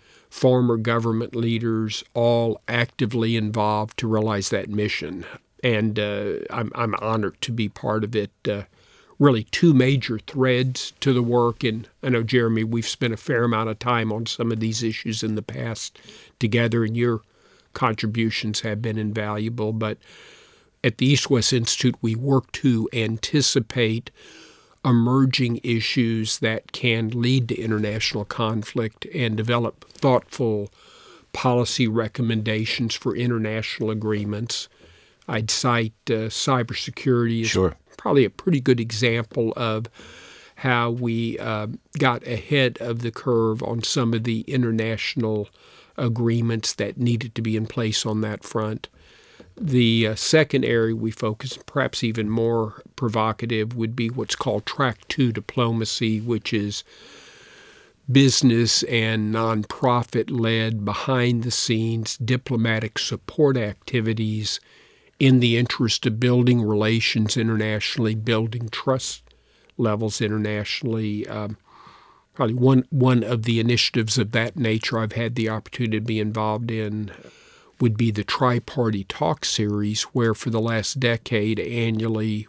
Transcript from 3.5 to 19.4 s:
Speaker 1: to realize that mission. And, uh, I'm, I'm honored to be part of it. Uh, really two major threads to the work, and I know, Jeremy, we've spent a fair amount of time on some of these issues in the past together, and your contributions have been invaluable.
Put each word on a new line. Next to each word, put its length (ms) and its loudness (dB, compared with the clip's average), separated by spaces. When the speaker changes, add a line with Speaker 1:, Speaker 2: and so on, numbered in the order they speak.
Speaker 1:
to 80 -2
realize 420 0
that 200 -2
mission. 540 -4
And, 360 0
uh, 400 -4
I'm, 240 -6
I'm 220 -2
honored 460 -2
to 100 -6
be 180 -2
part 340 -4
of 120 -6
it. 160 -2
Uh, 140 -4
really 260 6
two 280 4
major 460 2
threads 800 -2
to 120 2
the 120 4
work, 400 2
and 260 -2
I 60 -2
know, 120 2
Jeremy, 420 2
we've 240 -2
spent 280 -4
a 20 -16
fair 260 0
amount 260 0
of 100 -8
time 320 0
on 160 -4
some 240 -2
of 80 -2
these 240 -2
issues 400 -4
in 100 -2
the 80 -4
past 560 -8
together, 460 2
and 120 -2
your 260 0
contributions 840 -2
have 200 -4
been 200 -4
invaluable. 760 -4